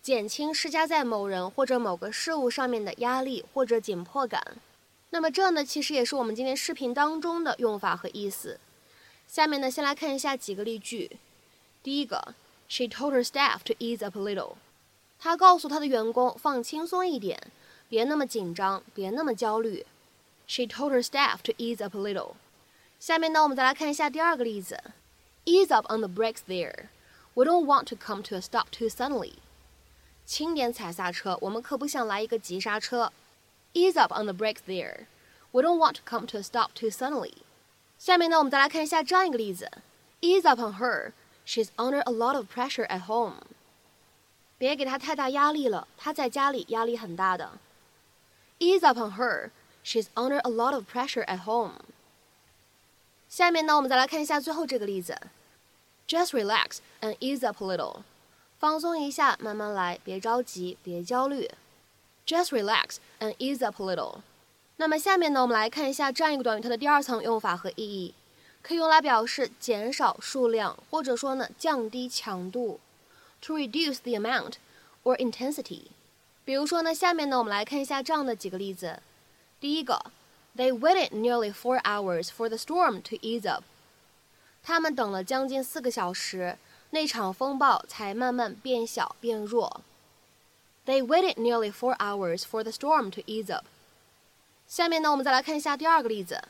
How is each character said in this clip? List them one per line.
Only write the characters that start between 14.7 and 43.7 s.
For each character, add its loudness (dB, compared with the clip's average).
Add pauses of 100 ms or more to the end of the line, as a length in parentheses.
她 0
告 10
诉 -4
她 0
的 -2
员 2
工 2
放 0
轻 -6
松 0
一 -2
点， -4 (480)
别 2
那 2
么 2
紧 -4
张， -2 (100)
别 -6
那 -2
么 0
焦 0
虑。 -4 (640)
She -2
told -4
her 4
staff 2
to -2
ease -4
up -8
a -6
little. -4 (640)
下 0
面 2
呢， 6
我 6
们 0
再 2
来 6
看 -2
一 0
下 0
第 -6
二 4
个 -2
例 -2
子。 -10 (600)
Ease 6
up 4
on 0
the -2
brakes -4
there. -6 (460)
We 6
don't 4
want 6
to -10
come -8
to -10
a -4
stop -2
too -4
suddenly. -4 (920)
轻 -4
点 0
踩 -8
刹 -4
车， -4
我 -4
们 -4
可 -6
不 -4
想 -2
来 -2
一 -2
个 -2
急 -6
刹 -2
车。 -2 (600)
Ease 4
up 6
on -2
the -4
brakes -2
there. -8 (480)
We 8
don't 6
want 6
to -14
come -6
to -8
a -6
stop -2
too -2
suddenly. -4 (600)
下 6
面 4
呢， 6
我 8
们 4
再 4
来 8
看 0
一 0
下 2
这 0
样 8
一 2
个 0
例 -2
子。 -10 (500)
Ease 6
up 6
on -4
her. -2 (340)
She's -2
under 0
a -2
lot 2
of -2
pressure -4
at -6
home. -2 (1200)